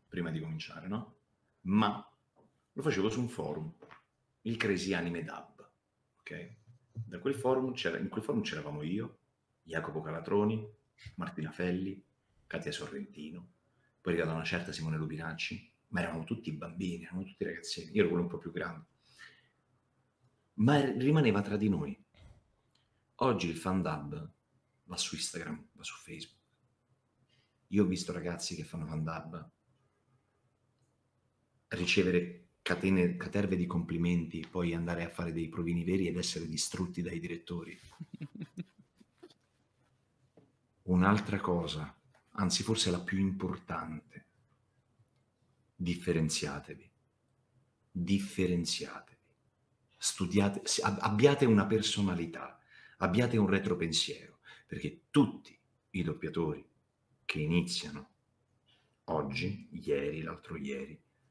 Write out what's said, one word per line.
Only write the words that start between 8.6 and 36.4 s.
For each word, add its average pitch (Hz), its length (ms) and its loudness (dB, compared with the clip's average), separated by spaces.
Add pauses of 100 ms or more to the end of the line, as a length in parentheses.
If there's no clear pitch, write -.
io, 104 360 -4 (440)
Jacopo 80 400 -6
Calatroni, 101 680 2 (480)
Martina 78 340 -6
Felli, 95 540 -2 (420)
Katia - 260 -6
Sorrentino, - 800 -10 (480)
poi 90 120 0
è 85 40 4
arrivata 80 200 2
una 78 80 -4
certa 87 280 -2
Simone 80 260 -2
Lupinacci, 80 760 -6 (160)
ma 92 120 -2
eravamo 82 240 -2
tutti 95 280 -4
bambini, 85 520 -6
eravamo 92 200 -8
tutti - 200 -6
ragazzini, 85 480 -8
io 104 80 4
ero 87 80 6
quello 87 160 2
un 85 40 -2
po' - 100 -8
più 85 140 -10
grande. 85 340 -6 (1700)
Ma 135 260 6
r-, 131 180 2
rimaneva 131 420 6
tra 101 160 0
di 104 120 4
noi. 76 300 0 (1200)
Oggi 98 320 2
il 80 80 -2
fan 95 240 0
dub 76 500 -4 (540)
va 90 120 -12
su - 180 -4
Instagram, 80 580 -8
va - 100 -20
su - 140 -12
Facebook. - 420 -16 (1300)
Io 101 160 6
ho - 20 2
visto 90 260 -2
ragazzi 87 420 -6
che 78 100 -8
fanno 80 220 -8
fan 78 160 -4
dub 80 480 -8 (2250)
ricevere 90 840 2 (120)
catene, 90 540 4
caterve 95 400 0
di 87 100 2
complimenti, 85 840 0
poi 87 260 0
andare 85 300 -2
a 82 60 -6
fare 85 220 -4
dei 82 160 -2
provini 85 360 0
veri 92 220 2
ed 85 100 -2
essere 85 300 -4